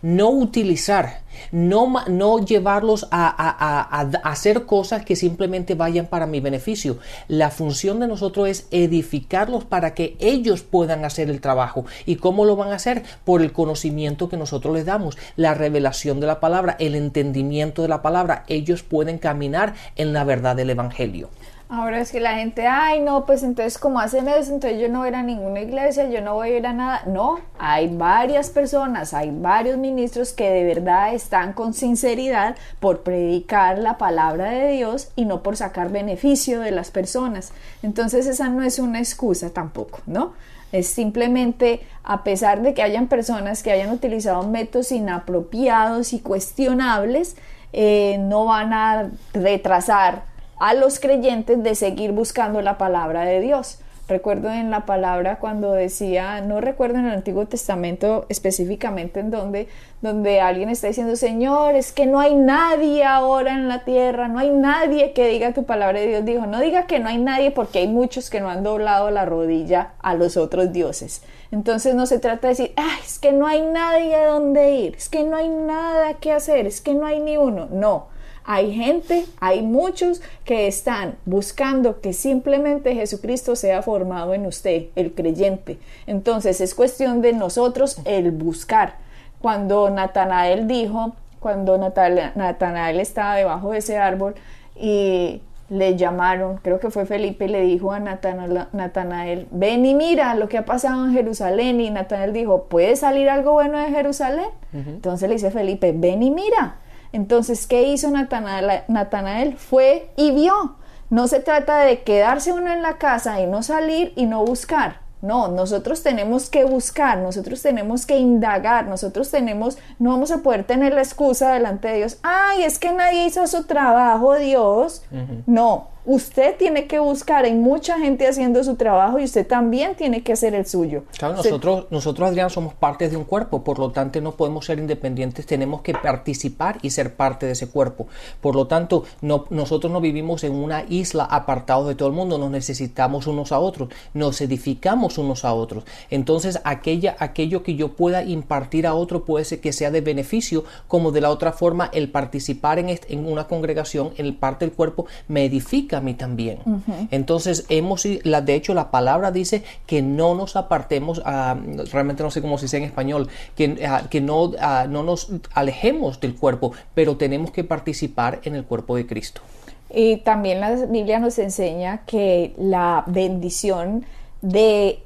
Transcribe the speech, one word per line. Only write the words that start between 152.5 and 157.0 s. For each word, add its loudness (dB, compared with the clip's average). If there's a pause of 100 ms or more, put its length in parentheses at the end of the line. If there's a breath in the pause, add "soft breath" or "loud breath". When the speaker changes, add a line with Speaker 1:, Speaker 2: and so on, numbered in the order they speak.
Speaker 1:
en -4
est-, -6
en -6
una -4
congregación, -4
en -6
el -4
parte -4
del -4
cuerpo, -2 (220 loud breath)
me 0
edifica -2
a -2
mí -4
también. -6
Speaker 2:
Ujú. -4